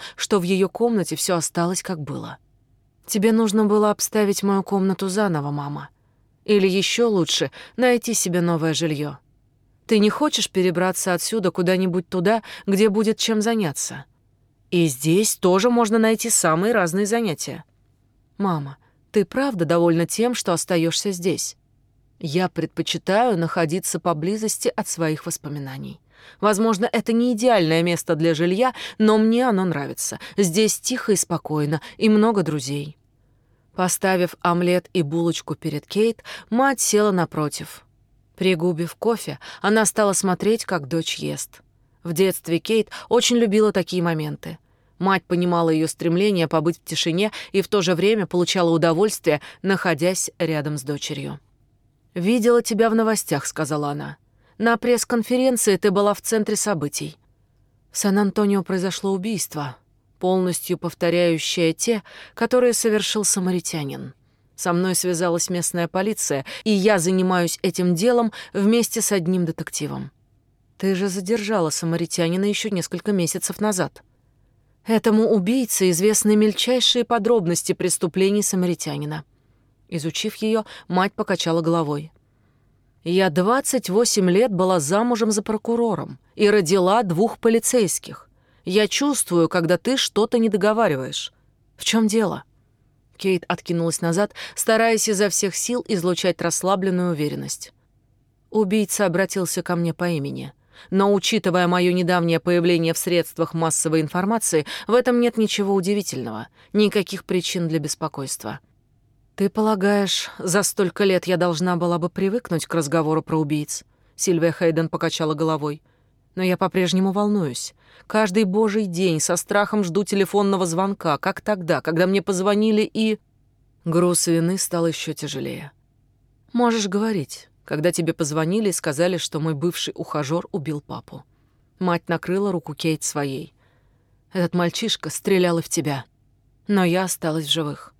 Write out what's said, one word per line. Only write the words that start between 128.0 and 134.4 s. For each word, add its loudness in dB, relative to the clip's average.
позвонили -2
и -2
сказали, -2
что -6
мой -2
бывший -4
ухажер -4
убил -6
папу». -16
Мать -2
накрыла -2
руку -6
Кейт -2
своей. -6
«Этот -2